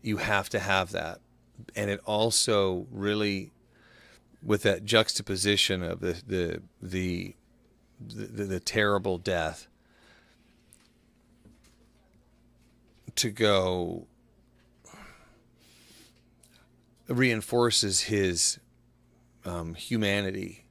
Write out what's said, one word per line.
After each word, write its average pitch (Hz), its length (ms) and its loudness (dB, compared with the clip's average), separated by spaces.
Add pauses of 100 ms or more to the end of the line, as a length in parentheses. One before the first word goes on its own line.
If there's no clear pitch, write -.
You 107 160 -2
have 101 320 0
to 110 80 0
have 95 340 2
that. 82 280 -6 (540)
And 101 160 -2
it 101 140 -2
also 104 840 2
really, 104 640 -2 (880)
with 107 220 2
that 98 200 2
juxtaposition 101 1000 2
of 87 180 -4
the, 90 120 -2 (140)
the, 85 360 -2 (200)
the, 92 520 -4 (640)
the, 107 260 -12
the, 104 180 -6
the 95 160 -4
terrible 101 580 0
death, 85 480 -2 (3500)
to 120 160 0
go 92 760 2 (3000)
reinforces 120 920 2
his, 95 560 2 (840)
um, 85 300 -8
humanity. 98 960 -2